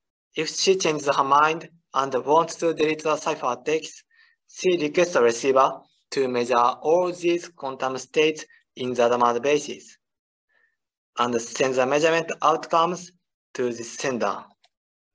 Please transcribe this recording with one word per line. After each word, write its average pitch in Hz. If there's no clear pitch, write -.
if 156
she -
changes 156
her 143
mind 151
and 135
wants 165
to 165
delete 151
the 156
ciphertext, 151
she 180
requests 170
the 135
receiver 131
to 135
measure 120
all 160
these 170
quantum 131
states 156
in 127
the 120
Hadamard 120
basis 143
and 120
sends 131
the 127
measurement 160
outcomes 165
to 123
the 113
sender, 107